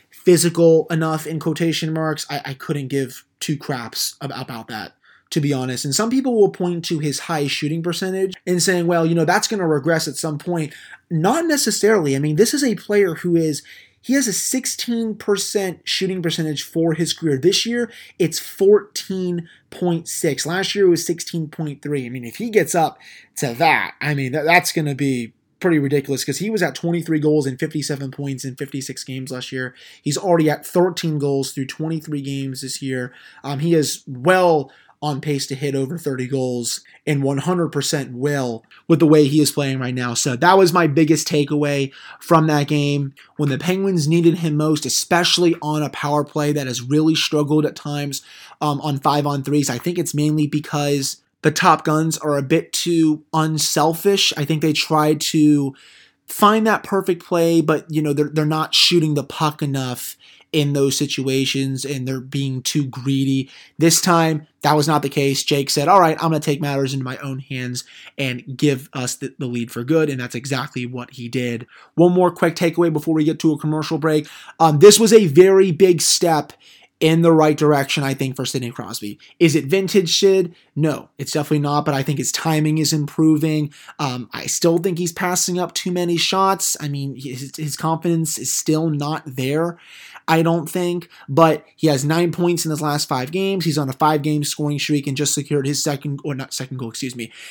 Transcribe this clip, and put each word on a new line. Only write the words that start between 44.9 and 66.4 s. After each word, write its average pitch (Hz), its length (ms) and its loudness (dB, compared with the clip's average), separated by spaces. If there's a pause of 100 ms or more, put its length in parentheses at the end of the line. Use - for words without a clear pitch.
on 151 220 -2
a 139 60 -4
power 147 360 -2
play 147 260 -2
that 143 160 -2
has 123 140 -6
really 151 340 2
struggled 147 500 2
at - 120 -4
times, 143 440 -6 (380)
um, 147 220 -2
on 147 160 -2
five-on-threes, 143 720 0
I 120 80 -4
think 175 200 -4
it's 160 160 -4
mainly 151 340 2
because 143 760 -2 (200)
the 160 80 4
Top 160 340 2
Guns 160 320 0
are 147 200 -2
a 139 60 -2
bit 160 300 0
too 160 580 2
unselfish. 160 1040 2
I 151 80 -2
think 156 180 -2
they 160 120 2
try 151 400 2
to 151 600 2 (520)
find 214 420 2
that 208 160 0
perfect 180 400 -2
play, 170 380 2
but, 151 280 0
you 156 120 -2
know, 151 100 0
they're, 147 180 0
they're 151 160 -2
not 156 300 -2
shooting 156 380 2
the 143 100 -2
puck 151 380 -4
enough 135 560 -6 (340)
in 143 220 0
those 139 240 2
situations, 135 880 -2
and 135 220 -6
they're 131 120 -4
being 131 440 -6
too 143 240 -2
greedy. 135 600 -2 (300)
This 165 240 4
time, 160 460 2 (160)
that 151 120 4
was 151 120 2
not 147 160 2
the 139 60 -2
case. 139 340 0
Jake 143 260 0
said, 147 180 0
"All 190 120 8
right, 160 180 4
I'm 165 140 0
gonna 156 80 0
take 143 200 -2